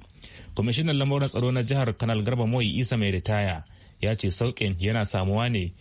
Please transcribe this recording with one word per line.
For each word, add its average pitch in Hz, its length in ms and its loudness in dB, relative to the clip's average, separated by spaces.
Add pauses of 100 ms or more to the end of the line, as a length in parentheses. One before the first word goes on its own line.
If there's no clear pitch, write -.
(560)
Kwamishinan 139 420 0
lamuran 139 320 2
tsaro 123 220 0
na 127 100 2
jihar 120 360 0
Kanal 113 260 2
Garba 120 240 0
Moyi 117 320 2
Isa 123 180 0
mai 101 140 2
ritaya 92 520 0 (360)
ya 107 160 0
ce 101 160 -2
sauƙin 110 480 0
yana 107 260 0
samuwa 101 460 0
ne 90 300 -2